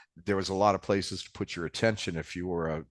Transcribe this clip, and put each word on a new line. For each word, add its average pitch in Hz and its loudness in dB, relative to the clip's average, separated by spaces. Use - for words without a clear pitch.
there 98 2
was 95 0
a 98 -2
lot 98 6
of 95 -2
places 98 0
to - -18
put - -8
your 85 -4
attention 104 0
if - -6
you 90 -6
were 85 0
a, 78 -2